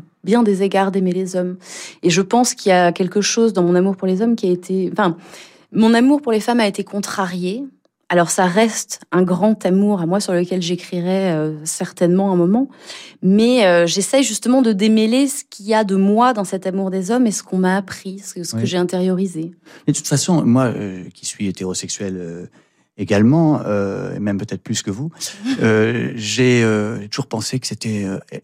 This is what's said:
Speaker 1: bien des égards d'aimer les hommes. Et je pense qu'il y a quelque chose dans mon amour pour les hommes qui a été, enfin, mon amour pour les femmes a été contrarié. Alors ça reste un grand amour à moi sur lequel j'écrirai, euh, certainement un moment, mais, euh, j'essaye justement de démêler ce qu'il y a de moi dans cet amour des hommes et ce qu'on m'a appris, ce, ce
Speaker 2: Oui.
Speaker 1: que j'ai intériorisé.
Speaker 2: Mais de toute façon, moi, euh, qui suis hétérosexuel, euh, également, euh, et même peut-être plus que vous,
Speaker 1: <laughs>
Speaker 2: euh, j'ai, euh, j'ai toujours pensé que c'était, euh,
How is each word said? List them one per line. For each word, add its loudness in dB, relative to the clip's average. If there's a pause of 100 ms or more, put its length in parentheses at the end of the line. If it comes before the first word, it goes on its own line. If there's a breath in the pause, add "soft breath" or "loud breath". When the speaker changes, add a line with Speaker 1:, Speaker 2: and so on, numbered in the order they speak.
(240)
Speaker 1:
bien 2
des 2
égards 2
d'aimer 0
les -4
hommes. -2 (440 loud breath)
Et 2
je 2
pense 2
qu'il -2
y 6
a 4
quelque -2
chose 2
dans 2
mon 2
amour 2
pour -4
les 0
hommes 2
qui -2
a 2
été, -2
enfin, 0 (560 loud breath)
mon 4
amour 4
pour -4
les 2
femmes 0
a 2
été -4
contrarié. -6 (440)
Alors 2
ça 2
reste -2 (100)
un 2
grand 0
amour 2
à -2
moi 0
sur -4
lequel -2
j'écrirai, -2
euh, -2 (120)
certainement 0
un 0
moment, 2 (520 loud breath)
mais, 4
euh, 4
j'essaye 0
justement 0
de 4
démêler 2
ce -6
qu'il -18
y 0
a 2
de 0
moi 4
dans -2
cet -6
amour -2
des -4
hommes 4
et 2
ce -6
qu'on -4
m'a 2
appris, -8
ce, -14
ce -8
Speaker 2:
Oui. -2
Speaker 1:
que 0
j'ai -2
intériorisé. -2 (360 loud breath)
Speaker 2:
Mais 2
de 0
toute -8
façon, 2
moi, 4
euh, -6 (100)
qui -18
suis -6
hétérosexuel, -6
euh, -12 (520 soft breath)
également, 4
euh, -4
et -8
même -2
peut-être -8
plus -6
que -6
vous, -6 (260 loud breath)
Speaker 1:
<laughs> -4
Speaker 2:
euh, 2
j'ai, 2
euh, 0
j'ai -14
toujours -6
pensé -6
que -10
c'était, -6
euh, -6 (240)